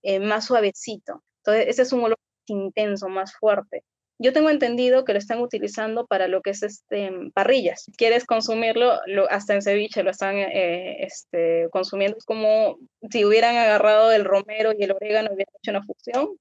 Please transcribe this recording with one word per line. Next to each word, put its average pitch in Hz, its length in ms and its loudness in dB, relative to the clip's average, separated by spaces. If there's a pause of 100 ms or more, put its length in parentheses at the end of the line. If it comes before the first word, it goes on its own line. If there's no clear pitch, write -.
eh, 190 160 0
más 214 260 -2
suavecito. 214 760 -2 (200)
Entonces, 214 260 2
ese 240 120 0
es 254 120 2
un 240 100 0
olor 220 140 0 (300)
intenso, 196 640 -4
más 190 240 -6
fuerte. 208 500 -2 (360)
Yo 247 120 2
tengo 311 180 4
entendido 254 540 2
que 233 100 -2
lo 202 60 2
están 226 220 -4
utilizando 220 640 -6
para 190 220 0
lo 185 140 -2
que 196 100 -4
es, 202 100 -8
este, 202 480 -6 (240)
parrillas. 196 500 0
Si - 100 -20
quieres 233 320 2
consumirlo, 226 800 0
lo, 196 240 0
hasta 202 240 -2
en 202 80 -2
ceviche 202 400 -2
lo 180 80 0
están, 196 260 -4
eh, 185 680 -4
este, 170 680 -2
consumiendo. 196 460 -2
Es - 80 -20
como 220 520 0 (340)
si 214 140 2
hubieran 226 320 4
agarrado 214 540 6
el 208 120 4
romero 208 540 0
y 202 60 0
el 190 80 -2
orégano 214 400 -2
y 196 40 -6
hubieran 196 260 -8
hecho 214 100 -8
una 202 120 -4
fusión. 262 580 -6